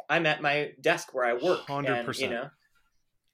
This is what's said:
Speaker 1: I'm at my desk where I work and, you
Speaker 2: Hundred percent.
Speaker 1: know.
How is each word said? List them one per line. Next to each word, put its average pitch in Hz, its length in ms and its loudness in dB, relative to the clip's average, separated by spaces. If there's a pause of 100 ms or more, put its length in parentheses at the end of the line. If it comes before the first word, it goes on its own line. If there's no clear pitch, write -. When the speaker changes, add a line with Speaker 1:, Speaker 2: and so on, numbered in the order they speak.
Speaker 1:
I'm 165 160 2
at 151 160 2
my 147 300 0 (100)
desk 165 320 0
where 123 140 0
I 120 80 2
work 156 340 0
and, 139 180 -4
you 131 60 2
Speaker 2:
Hundred 120 140 -2
percent. 127 260 -2
Speaker 1:
know. 127 160 -6 (840)